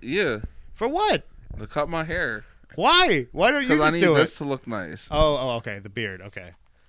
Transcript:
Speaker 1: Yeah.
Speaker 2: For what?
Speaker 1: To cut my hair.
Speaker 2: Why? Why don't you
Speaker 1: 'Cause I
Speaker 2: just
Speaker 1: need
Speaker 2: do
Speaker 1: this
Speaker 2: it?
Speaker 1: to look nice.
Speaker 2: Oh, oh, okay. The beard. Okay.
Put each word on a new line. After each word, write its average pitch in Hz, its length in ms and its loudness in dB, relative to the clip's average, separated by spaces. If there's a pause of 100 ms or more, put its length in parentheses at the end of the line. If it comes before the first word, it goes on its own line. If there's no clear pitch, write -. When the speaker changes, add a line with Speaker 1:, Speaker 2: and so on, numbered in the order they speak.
Speaker 1:
Yeah. 139 380 -2 (340)
Speaker 2:
For 226 140 -2
what? 370 380 0 (320)
Speaker 1:
To 107 100 -10
cut 151 220 -4
my 165 140 -4
hair. 156 420 -6 (300)
Speaker 2:
Why? 320 560 4
Why 202 200 4
don't 285 120 0
you 254 60 -2
Speaker 1:
'Cause 196 100 4
I - 80 4
Speaker 2:
just 156 80 2
Speaker 1:
need 170 60 -2
Speaker 2:
do 165 140 6
Speaker 1:
this 151 200 2
Speaker 2:
it? - 20 -10
Speaker 1:
to 156 80 -8
look 135 220 -6
nice. 98 440 -8
Speaker 2:
Oh, 151 260 4
oh, 127 200 -4
okay. 104 220 -10
The 101 100 -16
beard. 95 320 -8
Okay. 95 300 -16 (380)